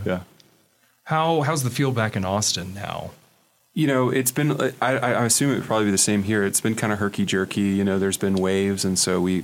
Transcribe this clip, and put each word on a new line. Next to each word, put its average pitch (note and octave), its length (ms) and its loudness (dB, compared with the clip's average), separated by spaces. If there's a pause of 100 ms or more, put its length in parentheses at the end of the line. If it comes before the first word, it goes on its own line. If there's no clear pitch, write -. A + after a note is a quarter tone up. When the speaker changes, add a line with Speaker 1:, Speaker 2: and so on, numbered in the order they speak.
Speaker 1:
Yeah. F#2 140 -2 (840)
Speaker 2:
How, D#3+ 360 0
how's C#3+ 220 0
the B2 60 0
feel C3+ 220 0
back A2 240 0
in F#2+ 100 -2
Austin F#2+ 480 -2
now? E2 380 -8 (600)
Speaker 1:
You D#3 120 2
know, B2+ 240 4
it's C3 220 0
been, D3 280 0
I, B2+ 220 0
I, C3 140 2 (180)
I A#2 120 2
assume C#3 260 2
it A#2+ 40 0
would G2 100 -2
probably A2 200 2
be G2+ 60 2
the F#2+ 80 2
same G#2 240 2
here. G#2 200 0
It's G2 180 -2
been A2+ 120 0
kinda G#2+ 220 -2
herky-jerky. G2+ 680 -2
You G2 220 2
know, G2 160 2
there's G2 180 0
been G2 160 0
waves, F#2+ 500 0
and F#2+ 140 0
so F#2 240 0
we F2+ 220 0